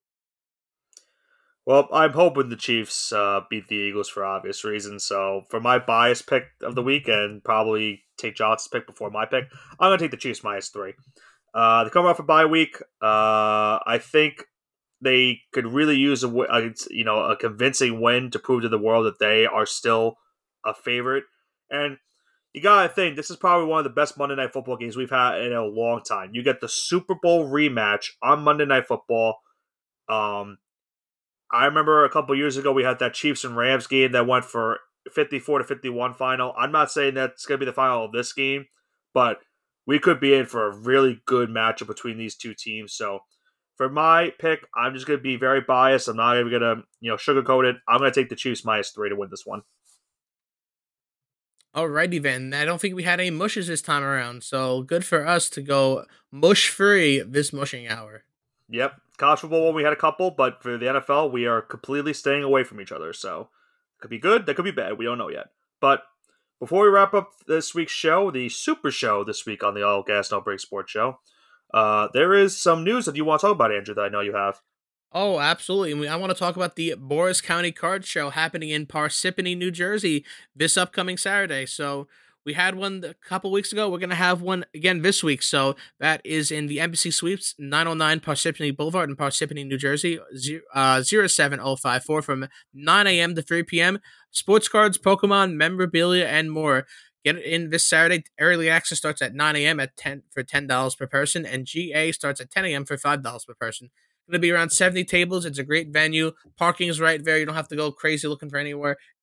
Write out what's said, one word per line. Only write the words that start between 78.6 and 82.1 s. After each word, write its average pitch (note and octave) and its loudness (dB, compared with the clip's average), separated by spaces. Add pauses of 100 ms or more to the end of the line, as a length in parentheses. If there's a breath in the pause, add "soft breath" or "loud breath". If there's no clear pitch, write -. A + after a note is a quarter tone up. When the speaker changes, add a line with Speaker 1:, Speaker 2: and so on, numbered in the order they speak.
Speaker 2:
in D3+ -4
Parsippany, F3+ -4
New F3+ -4
Jersey F3+ -2 (300 loud breath)
this D#3 0
upcoming F3+ -2
Saturday. F3+ -2
So C#3+ -8 (380 soft breath)